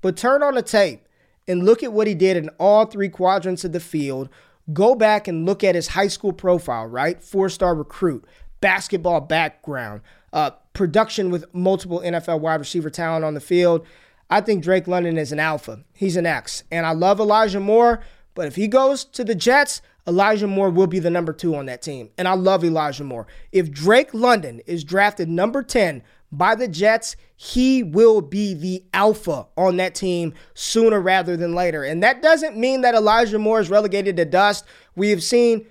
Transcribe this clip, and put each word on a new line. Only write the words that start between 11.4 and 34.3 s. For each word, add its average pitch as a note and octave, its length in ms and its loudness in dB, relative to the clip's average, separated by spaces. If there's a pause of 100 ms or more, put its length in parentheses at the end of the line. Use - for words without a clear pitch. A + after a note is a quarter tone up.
multiple F3+ 460 -2
N F3 160 -4
F E3 120 -6
L D#3+ 120 -2
wide D#3+ 180 -2
receiver D3+ 320 -6
talent D#3+ 340 -4
on D#3 100 -4
the C#3+ 60 -8
field. E3+ 460 2 (420)
I G3+ 120 2
think G3+ 240 -2
Drake F3+ 240 0
London F3 300 -2
is D3 120 -6
an D3 80 -6
alpha. D#3 460 -4 (100)
He's F#3+ 220 -2
an E3+ 100 0
X. - 460 -6
And E3 120 -4
I D#3+ 60 -2
love F3+ 300 2
Elijah G#3 400 2
Moore, A3+ 420 4 (320)
but F3 120 -6
if C#3+ 100 -10
he G3+ 100 -2
goes C4 380 2
to - 180 -10
the A3 140 -4
Jets, C4+ 460 2 (260)
Elijah G3+ 400 0
Moore G3 220 0
will F3+ 180 2
be F3+ 100 -4
the E3+ 120 -2
number E3+ 220 -2
two D#3+ 220 -4
on C#3 120 -8
that B2 140 -12
team. B2+ 380 -14
And F#3 80 -2
I F#3 80 2
love F#3 300 2
Elijah D3+ 400 -2
Moore. B2 240 -12 (240)
If F3 180 0
Drake F#3+ 420 2
London G#3+ 540 0
is E3+ 160 -8
drafted F#3+ 460 0
number G#3 340 -2
ten F3 400 -2 (300)
by F3+ 240 2
the B3 100 -4
Jets, G#3+ 480 0 (220)
he C4 460 0
will G#3+ 380 6
be F#3+ 340 -4
the F#3 280 -8 (120)
alpha F#3+ 520 0 (100)
on F3+ 200 2
that F#3 180 -2
team F3 380 -4 (220)
sooner A3 460 2
rather F3+ 360 0
than E3+ 180 -4
later. E3+ 300 -2
And D#3+ 180 -4
that A#3+ 200 2
doesn't D#4 340 2
mean B3+ 240 0
that B3 140 2
Elijah A3 440 2
Moore A3 220 2
is F3 100 -2
relegated G3 460 2
to E3+ 80 2
dust. G3 400 0 (320)